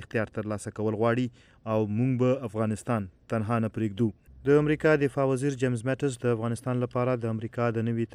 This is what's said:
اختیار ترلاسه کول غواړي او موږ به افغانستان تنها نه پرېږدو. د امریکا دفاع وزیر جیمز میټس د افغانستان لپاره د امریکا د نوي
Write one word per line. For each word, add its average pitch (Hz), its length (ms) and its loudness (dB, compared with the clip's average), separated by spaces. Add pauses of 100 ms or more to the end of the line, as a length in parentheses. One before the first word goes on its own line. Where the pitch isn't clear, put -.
اختیار - 340 -4
ترلاسه 107 440 -6
کول 107 200 -2
غواړي 117 260 2 (460)
او 110 60 2 (180)
موږ 127 240 2
به 127 300 2
افغانستان 107 580 -2 (240)
تنها 113 320 0
نه 107 140 -4
پرېږدو. 107 320 0 (360)
د 143 140 6
امریکا 151 300 2 (100)
دفاع 139 260 0
وزیر 135 320 0
جیمز 123 260 0
میټس 131 380 -2
د 120 100 2
افغانستان 117 480 -2
لپاره 123 400 0
د 113 140 -2
امریکا 117 400 -2
د 113 100 0
نوي 117 180 0 (120)